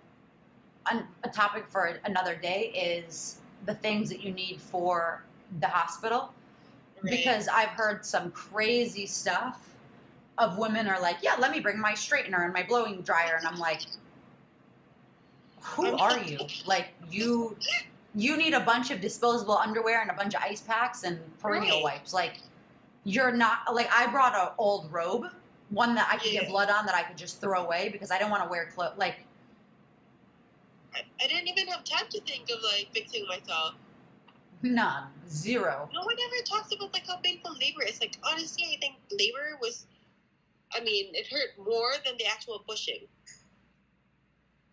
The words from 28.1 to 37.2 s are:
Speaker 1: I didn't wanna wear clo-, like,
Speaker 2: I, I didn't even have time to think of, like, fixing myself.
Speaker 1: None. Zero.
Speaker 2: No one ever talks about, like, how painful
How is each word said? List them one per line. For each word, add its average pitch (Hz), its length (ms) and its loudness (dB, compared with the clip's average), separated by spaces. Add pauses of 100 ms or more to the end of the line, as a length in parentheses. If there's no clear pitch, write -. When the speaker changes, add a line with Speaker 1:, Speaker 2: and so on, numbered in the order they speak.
Speaker 1:
I 185 60 4
didn't 214 140 0
wanna 185 180 2
wear 170 220 -4
clo-, 175 260 -2
like, 180 220 0 (1800)
Speaker 2:
I, - 60 -6 (220)
I 269 40 4
didn't 339 200 0
even 359 200 0
have 349 160 -6
time 359 260 -2
to 415 120 -6
think - 280 -8
of, 226 140 -4
like, 202 300 0
fixing 220 340 -4
myself. 165 480 -4 (880)
Speaker 1:
None. 233 440 2 (220)
Zero. 160 640 0
Speaker 2:
No 349 100 -6
one 466 120 0 (100)
ever 494 180 -4
talks 415 300 -4
about, 403 180 -6
like, 370 160 -4
how 359 100 -4
painful 349 440 -2